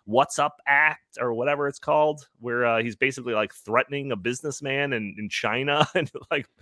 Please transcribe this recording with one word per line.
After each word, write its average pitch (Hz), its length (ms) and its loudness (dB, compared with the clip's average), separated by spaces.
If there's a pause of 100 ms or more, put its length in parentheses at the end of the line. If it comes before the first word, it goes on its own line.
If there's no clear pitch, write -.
What's 123 340 2
Up 147 180 0 (100)
act 147 540 2
or 120 140 0
whatever 143 340 0
it's 139 100 -6
called, 151 480 2 (140)
where, 120 240 -2
uh, 113 180 4
he's 117 140 -6
basically, 127 380 -2
like, 107 200 0
threatening 135 580 -2
a 110 40 0
businessman 135 760 -4
in, 107 260 -4
in 107 100 -8
China 135 600 0
<laughs> - 40 -12
and, 165 160 0 (200)
like, 143 180 -4 (140)